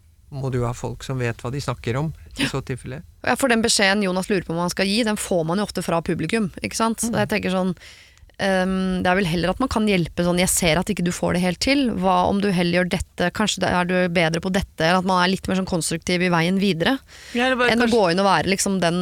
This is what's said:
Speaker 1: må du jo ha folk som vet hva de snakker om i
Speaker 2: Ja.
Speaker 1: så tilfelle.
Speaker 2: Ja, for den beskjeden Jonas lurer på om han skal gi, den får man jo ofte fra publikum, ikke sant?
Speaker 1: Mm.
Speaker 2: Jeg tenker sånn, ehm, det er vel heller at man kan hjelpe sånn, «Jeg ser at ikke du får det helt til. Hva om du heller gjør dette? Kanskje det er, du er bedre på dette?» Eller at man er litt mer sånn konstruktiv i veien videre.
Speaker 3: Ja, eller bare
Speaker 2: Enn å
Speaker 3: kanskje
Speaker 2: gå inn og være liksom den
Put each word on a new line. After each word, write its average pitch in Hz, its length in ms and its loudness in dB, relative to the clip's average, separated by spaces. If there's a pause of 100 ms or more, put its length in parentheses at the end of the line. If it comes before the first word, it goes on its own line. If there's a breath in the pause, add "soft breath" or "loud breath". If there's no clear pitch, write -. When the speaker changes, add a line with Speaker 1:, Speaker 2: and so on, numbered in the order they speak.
(320)
Speaker 1:
må 135 180 -6
du 127 80 -2
jo 120 80 0
ha 117 60 -4
folk 120 320 -10
som 131 140 -6
vet 120 200 -2
hva 123 140 -8
de 143 80 -6
snakker 120 360 -4
om 151 160 -2 (260 soft breath)
i 269 40 -4
Speaker 2:
Ja. 139 60 0
Speaker 1:
så 135 160 -6
tilfelle. 127 380 -10 (220)
Speaker 2:
Ja, 247 120 0
for 269 120 2
den 226 140 2
beskjeden 208 400 2
Jonas 185 260 -2
lurer 185 160 0
på - 60 -8
om 165 80 -4
han 175 120 -2
skal 196 160 -2
gi, 208 180 0
den 214 120 0
får 175 300 -2
man 175 120 0
jo 208 60 0
ofte 190 180 -6
fra 165 200 0
publikum, 170 480 -2 (120)
ikke 208 140 -4
sant? 226 260 0
Speaker 1:
Mm. 233 120 -2
Speaker 2:
Jeg 208 140 0
tenker 185 220 -2
sånn, 185 260 0 (640 loud breath)
ehm, 190 600 0
det 185 80 0
er 180 80 4
vel 190 140 2
heller 170 180 0
at 185 140 -2
man 269 100 0
kan 214 160 2
hjelpe 175 380 0
sånn, 175 120 2
«Jeg 185 140 2
ser 165 240 2
at 185 160 0
ikke 175 140 -2
du - 40 0
får 175 280 -2
det - 20 0
helt 180 240 -2
til. 277 220 2 (100)
Hva 185 320 2
om 202 140 0
du 202 100 0
heller 175 300 2
gjør 175 80 -2
dette? - 420 -2
Kanskje 196 320 -2
det - 80 2
er, 180 160 2
du 185 80 0
er 180 160 2
bedre 165 320 2
på 190 80 -2
dette?» - 320 -2
Eller 180 160 4
at 180 80 -2
man 180 160 2
er 185 80 2
litt - 160 -4
mer 185 80 0
sånn 185 140 -2
konstruktiv 170 500 -2
i 185 80 2
veien 175 320 2
videre. 196 380 2 (340 loud breath)
Speaker 3:
Ja, 240 140 0
eller 240 100 2
bare 240 160 2
Speaker 2:
Enn 226 80 2
å 240 60 4
Speaker 3:
kanskje 233 100 4
Speaker 2:
gå 190 160 4
inn 185 80 2
og 196 80 4
være 165 240 2
liksom 190 300 0
den 175 200 2